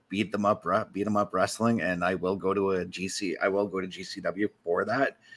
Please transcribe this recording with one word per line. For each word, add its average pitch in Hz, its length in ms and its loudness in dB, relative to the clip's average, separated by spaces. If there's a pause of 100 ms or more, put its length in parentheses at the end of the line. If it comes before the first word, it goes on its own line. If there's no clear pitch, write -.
beat 98 220 -2
them 104 140 -2
up, 104 200 2
re-, 110 260 2
beat 98 140 -2
'em 104 120 0
up 101 160 0
wrestling, 110 480 2
and 90 220 0
I 92 120 2
will 90 200 0
go 95 180 0
to 98 180 2
a 90 140 0
G 90 240 -6
C, 92 320 -4
I 101 80 4
will 101 180 2
go 92 140 -4
to 92 60 -6
G 92 160 -12
C 90 180 -12
W 90 260 0 (160)
for 90 220 0
that. 127 320 0 (200)